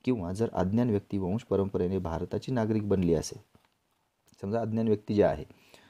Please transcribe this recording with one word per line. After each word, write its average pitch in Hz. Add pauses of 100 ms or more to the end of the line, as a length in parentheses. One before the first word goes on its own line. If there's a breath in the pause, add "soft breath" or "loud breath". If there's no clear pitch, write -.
किंवा 101
जर 110
अज्ञान 110
व्यक्ती 101
वंश 95
परंपरेने 95
भारताची 87
नागरिक 110
बनली 92
असेल, - (1040)
समजा 104
अज्ञान 113
व्यक्ती 107
जी 104
आहे - (460 soft breath)